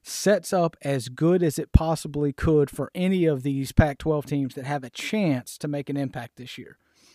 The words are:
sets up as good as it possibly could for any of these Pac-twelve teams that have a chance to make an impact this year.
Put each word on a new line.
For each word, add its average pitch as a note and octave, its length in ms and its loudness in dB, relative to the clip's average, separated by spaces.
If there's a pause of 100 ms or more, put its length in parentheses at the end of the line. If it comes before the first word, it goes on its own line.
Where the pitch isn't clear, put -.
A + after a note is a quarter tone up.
sets - 500 2
up E3+ 300 4
as C3+ 260 0
good E3+ 340 4
as D#3+ 160 2
it - 140 -6
possibly D3 600 -2
could D3+ 380 0
for - 240 -10
any F3+ 300 0
of C#3+ 180 2
these C3+ 300 -4
Pac-twelve D3+ 540 2
teams C#3 280 -4
that C3+ 100 -10
have C#3 200 -4
a B2 60 -14
chance D#3+ 680 -2
to D3+ 100 -6
make C#3+ 200 -4
an C#3+ 80 -2
impact C3 400 -6
this B2 220 -14
year. - 200 -18 (360)